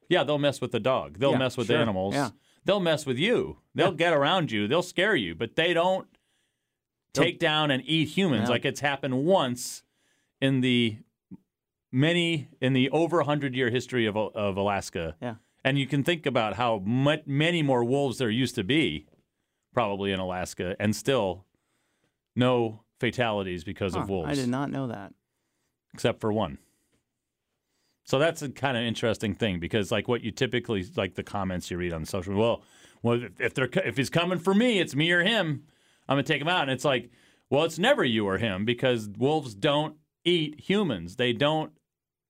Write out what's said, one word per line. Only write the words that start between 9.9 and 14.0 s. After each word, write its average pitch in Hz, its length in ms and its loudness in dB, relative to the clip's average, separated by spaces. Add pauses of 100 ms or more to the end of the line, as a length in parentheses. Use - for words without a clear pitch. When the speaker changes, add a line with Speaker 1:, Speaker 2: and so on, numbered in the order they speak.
Speaker 1:
in 135 220 2
the 120 360 2 (920)
many, 165 560 2 (120)
in 131 120 2
the 127 180 4
over 160 300 2
a 139 40 2
hundred 139 300 -2
year 127 160 2
history 120 360 0